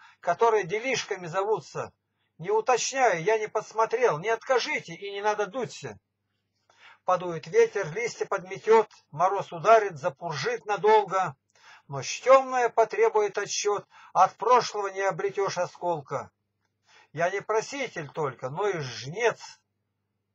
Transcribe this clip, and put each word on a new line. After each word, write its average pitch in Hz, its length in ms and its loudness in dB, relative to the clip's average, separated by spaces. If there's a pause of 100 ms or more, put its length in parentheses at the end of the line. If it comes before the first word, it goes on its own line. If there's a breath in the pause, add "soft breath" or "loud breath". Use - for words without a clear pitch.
(220 soft breath)
которые 214 440 2
делишками 208 600 -4
зовутся. 175 680 -4 (460)
Не 160 100 -8
уточняю, 254 760 2
я 220 140 2
не 214 100 -4
подсмотрел, 220 680 0
не 185 120 -4
откажите 247 640 -2
и 202 180 -12
не 202 100 -8
надо 208 240 0
дуться. 190 540 -10 (1040 soft breath)
Подует 175 420 -2
ветер, 202 460 2
листья 233 320 -6
подметёт, 196 640 2 (220)
мороз 185 400 -2
ударит, 185 480 4
запуржит 170 680 -6
надолго. 196 680 2 (520 soft breath)
Ночь 139 340 -8
тёмная 254 480 6
потребует 220 680 2
отсчёт, 202 480 -4 (280 soft breath)
от 185 220 4
прошлого 214 520 2
не 190 140 -6
обретёшь 196 560 -2
осколка. 156 720 -6 (840 soft breath)
Я 170 160 0
не 190 120 -4
проситель 214 680 -4
только, 135 400 -6
но 180 180 -4
и 185 120 -2
жнец. 143 800 -4 (760)